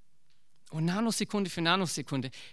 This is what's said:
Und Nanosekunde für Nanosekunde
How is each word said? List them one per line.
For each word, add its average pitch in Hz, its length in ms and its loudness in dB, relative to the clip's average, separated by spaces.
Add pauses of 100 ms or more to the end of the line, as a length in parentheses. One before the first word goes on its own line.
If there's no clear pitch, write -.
(720)
Und 160 140 0
Nanosekunde 202 680 2
für 175 100 -2
Nanosekunde 156 720 2 (220)